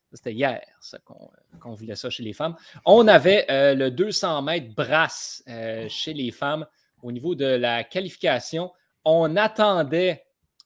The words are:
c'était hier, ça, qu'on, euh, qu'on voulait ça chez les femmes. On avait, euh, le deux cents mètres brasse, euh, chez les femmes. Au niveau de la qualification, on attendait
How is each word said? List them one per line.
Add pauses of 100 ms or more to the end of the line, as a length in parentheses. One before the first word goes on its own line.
(180)
c'était
hier, (220)
ça,
qu'on, (100)
euh,
qu'on
voulait
ça
chez
les
femmes. (300)
On
avait,
euh,
le
deux
cents
mètres
brasse,
euh,
chez
les
femmes. (360)
Au
niveau
de
la
qualification, (340)
on
attendait (420)